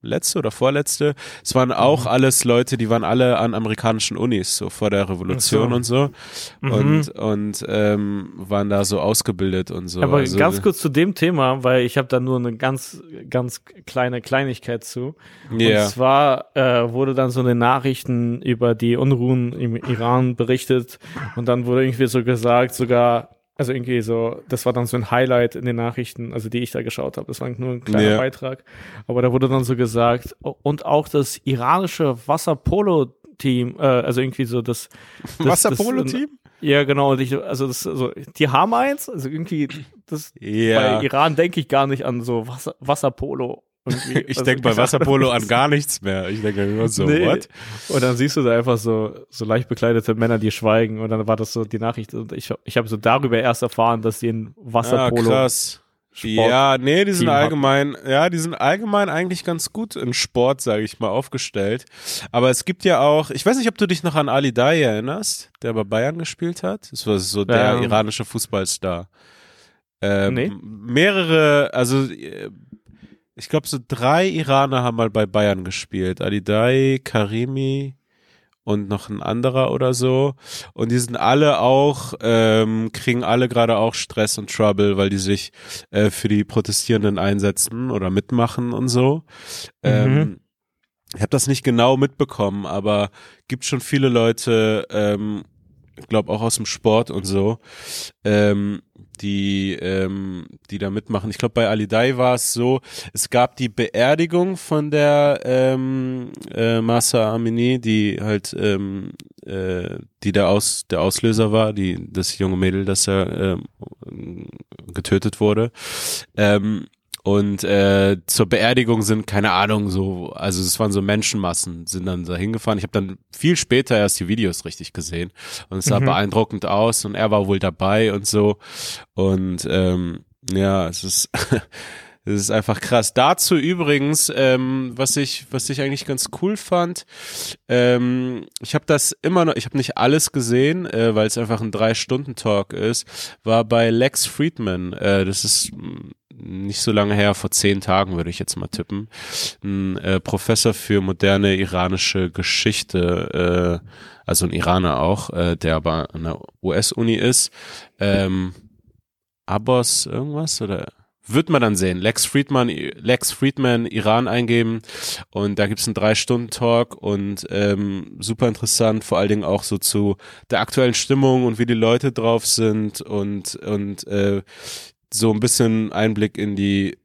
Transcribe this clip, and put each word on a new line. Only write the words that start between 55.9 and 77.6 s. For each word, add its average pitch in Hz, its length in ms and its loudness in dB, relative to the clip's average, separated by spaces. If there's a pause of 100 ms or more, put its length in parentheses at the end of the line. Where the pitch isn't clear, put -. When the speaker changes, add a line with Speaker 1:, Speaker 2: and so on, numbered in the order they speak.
Speaker 2:
Sport 113 360 0
Speaker 1:
Ja, 135 280 4
nee, 147 280 2
die 202 60 0
sind 175 140 0
Speaker 2:
Team 160 80 4
hatten. 143 100 4
Speaker 1:
allgemein, 143 520 2 (100)
ja, 143 240 2
die 170 80 -4
sind 160 160 -6
allgemein 202 540 0
eigentlich 175 360 -4
ganz 170 280 -6
gut 220 240 -8
in 123 160 -4
Sport, 127 480 0
sag 107 200 0
ich - 200 -6
mal, 113 80 -2
aufgestellt. 113 800 -4 (440)
Aber 123 200 4
es - 160 0
gibt - 180 -6
ja 165 160 4
auch, 147 300 4
ich - 160 -6
weiß 240 100 4
nicht, 247 120 0
ob - 100 -4
du 208 100 4
dich 170 160 -2
noch 165 100 -2
an 151 140 2
Ali 135 240 2
Daei 143 300 4
erinnerst, 131 680 -2 (120)
der 117 100 -4
bei 110 120 -2
Bayern 117 340 -2
gespielt 170 440 -8
hat. 196 300 -8
Das - 140 -12
war 107 120 2
so 98 280 -2
der 120 320 4
Speaker 2:
Ähm. - 60 0
Speaker 1:
iranische 110 420 0
Fußballstar. 95 800 -4 (920)
Ähm, 101 320 2
Speaker 2:
Nee. 120 180 -2 (100)
Speaker 1:
mehrere, 147 1080 2
also, 127 320 0
äh, 95 460 -12 (840)
ich - 140 -18
glaub, 151 180 -2
so 147 120 -6 (100)
drei 139 400 2
Iraner 135 540 2
haben 117 160 -2
mal 113 100 2
bei 107 160 0
Bayern 98 400 0
gespielt. 92 560 -6
Ali 95 240 -4
Daei, 131 580 2
Karimi 135 920 -2 (680)